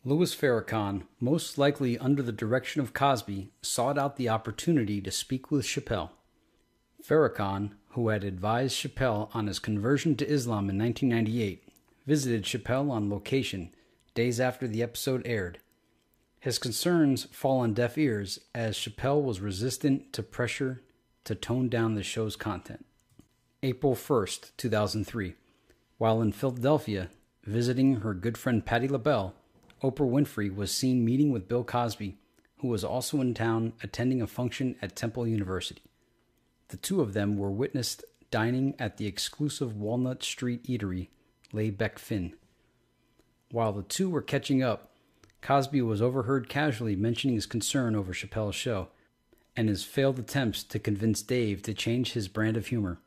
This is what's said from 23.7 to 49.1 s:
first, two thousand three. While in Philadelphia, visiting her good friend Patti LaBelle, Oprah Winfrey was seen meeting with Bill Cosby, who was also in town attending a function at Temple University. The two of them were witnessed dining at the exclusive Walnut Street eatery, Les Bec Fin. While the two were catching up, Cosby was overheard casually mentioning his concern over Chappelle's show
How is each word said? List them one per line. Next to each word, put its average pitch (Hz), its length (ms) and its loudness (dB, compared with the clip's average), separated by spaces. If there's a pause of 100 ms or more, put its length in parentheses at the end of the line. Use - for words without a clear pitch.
first, - 640 0
two 127 100 -2
thousand 107 380 2
three. 98 300 -6 (600)
While 113 240 4
in 107 120 2
Philadelphia, 123 760 0 (340)
visiting 120 600 2
her 107 100 -2
good 110 240 -2
friend 117 300 0
Patti 117 220 2
LaBelle, 117 440 0 (500)
Oprah 131 280 2
Winfrey 110 440 2
was 101 160 -4
seen 127 340 2
meeting 139 260 4
with 107 180 -2
Bill 120 160 0
Cosby, 110 520 -2 (420)
who 131 100 -2
was 110 160 0
also 127 360 -2
in 123 140 2
town 113 480 0
attending 123 400 0
a 110 40 -2
function 123 540 -2
at - 160 -8
Temple 117 300 -4
University. 95 560 -2 (840)
The - 100 -12
two 190 240 0
of 104 100 0
them 104 240 2
were 101 140 0
witnessed 120 520 -2 (280)
dining 127 480 2
at 113 180 -4
the 107 100 -4
exclusive 120 720 -4
Walnut 123 460 -2
Street 120 420 -4
eatery, 98 440 -4 (440)
Les 107 160 0
Bec 104 300 -2
Fin. 92 360 -4 (1160)
While 113 240 0
the 101 80 -4
two 190 260 -2
were 151 140 0
catching 131 400 2
up, 113 300 -2 (500)
Cosby 135 400 4
was 107 180 2
overheard 127 480 2
casually 120 480 0
mentioning 117 380 2
his 104 100 0
concern 117 500 0
over 95 200 -2
Chappelle's 101 400 -4
show 101 340 -4 (680)